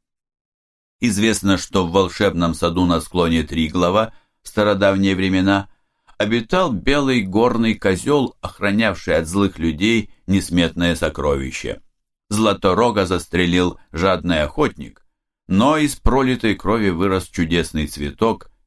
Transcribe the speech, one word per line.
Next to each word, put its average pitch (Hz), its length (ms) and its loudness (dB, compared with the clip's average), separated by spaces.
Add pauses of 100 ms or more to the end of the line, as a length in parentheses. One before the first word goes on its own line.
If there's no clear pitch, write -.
(1000)
Известно, 101 600 0
что 95 260 -2
в 82 60 -6
волшебном 87 640 0
саду 85 320 0
на 82 140 0
склоне 82 420 0
Триглава 87 720 -2 (260)
в - 60 -20
стародавние 98 680 2
времена – 95 540 0 (480)
обитал 117 560 0
белый 131 480 0
горный 110 540 0
козел, 123 640 0
охранявший 101 760 -2
от 82 100 0
злых 92 320 0
людей 85 520 0 (180)
несметное 87 680 0
сокровище. 71 880 -4 (460)
Златорога 104 800 2
застрелил 87 760 0 (140)
жадный 85 500 0
охотник, 76 600 -4 (420)
но 127 300 2
из 147 180 0
пролитой 117 600 0
крови 104 340 0
вырос 92 400 -2
чудесный 80 580 -2
цветок 73 640 -4 (160)